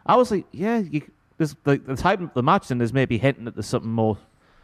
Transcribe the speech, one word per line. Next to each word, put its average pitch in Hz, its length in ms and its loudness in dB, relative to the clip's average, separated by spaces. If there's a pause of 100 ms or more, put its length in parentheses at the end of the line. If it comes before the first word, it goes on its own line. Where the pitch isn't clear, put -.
I 202 120 4
was 247 140 4
like, 196 220 -2
"Yeah, 220 280 -2
you, 151 220 -4 (360)
there's, 151 260 -2
like, 139 220 2
there's 127 160 -6
hyping 180 240 2
up - 80 -12
the 123 80 0
match 170 280 2
and 123 100 -2
there's 117 120 0
maybe 131 240 0
hinting 117 300 -2
that 113 80 -10
there's 110 120 -8
something 117 240 -4
more 110 280 0 (460)